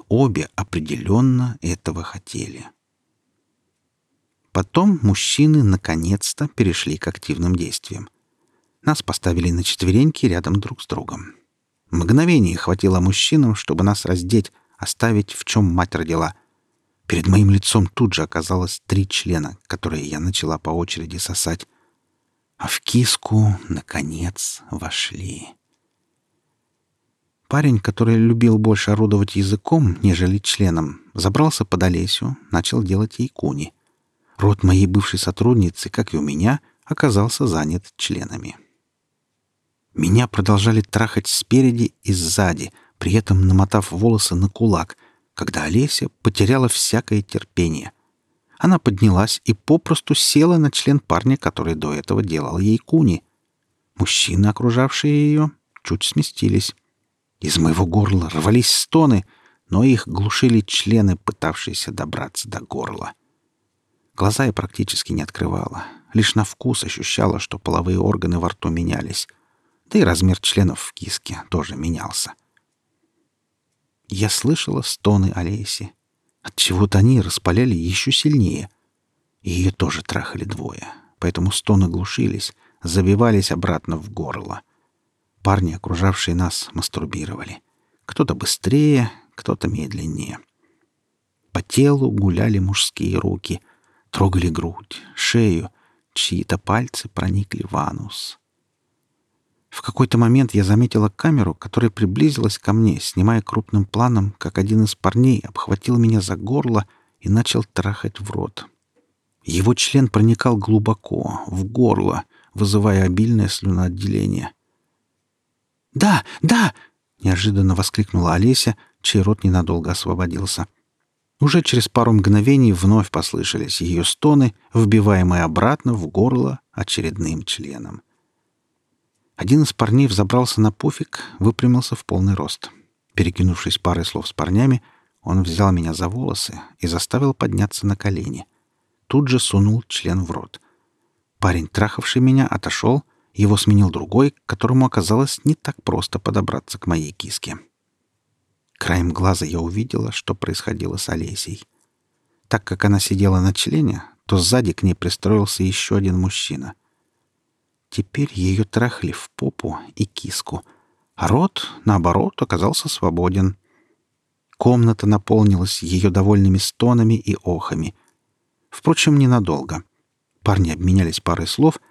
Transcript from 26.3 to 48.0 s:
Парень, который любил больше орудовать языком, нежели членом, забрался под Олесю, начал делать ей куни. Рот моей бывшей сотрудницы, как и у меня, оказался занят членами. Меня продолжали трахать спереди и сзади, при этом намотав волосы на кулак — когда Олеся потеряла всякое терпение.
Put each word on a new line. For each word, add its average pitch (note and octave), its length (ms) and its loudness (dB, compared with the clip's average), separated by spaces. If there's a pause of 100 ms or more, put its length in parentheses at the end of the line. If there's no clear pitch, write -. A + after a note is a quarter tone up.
Парень, C#3 320 2
который A2+ 380 0
любил A2+ 420 4
больше G#2+ 320 2
орудовать G#2 440 2
языком, G2+ 680 2
нежели F#2 340 2
членом, E2 640 -2 (140)
забрался A2 500 0
под F2+ 160 -2
Олесю, F#2 560 -2 (140)
начал - 320 -2
делать F#2+ 340 -2
ей B2 120 -4
куни. - 440 -6 (640)
Рот G2+ 240 2
моей F#2+ 240 4
бывшей F#2+ 320 0
сотрудницы, G#2 720 0
как - 240 -6
и E2 40 0
у D2+ 40 -4
меня, D#2+ 380 0 (260)
оказался A#2+ 640 0
занят D#2+ 500 -4
членами. - 600 -8 (1400)
Меня G2 320 4
продолжали G#2 540 2
трахать - 460 -2
спереди A#2+ 760 2
и G2+ 100 0
сзади, F2 580 -2 (280)
при F#2 140 -2
этом F#2+ 340 4
намотав F#2+ 440 2
волосы G#2 440 0
на F#2 120 2
кулак — G2+ 480 0 (380)
когда - 300 -6
Олеся G#2+ 460 0 (120)
потеряла A#2 460 2
всякое - 540 -2
терпение. - 720 -4 (680)